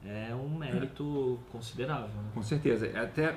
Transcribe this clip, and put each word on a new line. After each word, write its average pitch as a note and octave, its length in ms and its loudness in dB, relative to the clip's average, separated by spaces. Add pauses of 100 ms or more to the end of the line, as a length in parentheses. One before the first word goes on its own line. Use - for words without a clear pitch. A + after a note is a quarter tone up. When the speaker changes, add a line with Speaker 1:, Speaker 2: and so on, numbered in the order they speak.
Speaker 1:
é A2 300 -4
um C#3+ 240 -2
mérito C#3 800 0 (100)
Speaker 2:
É. - 40 -18
Speaker 1:
considerável, A#2 560 -2
né? G#2+ 260 -4
Speaker 2:
Com A2+ 80 -2
certeza. A#2+ 440 4 (140)
Até, D#3 360 2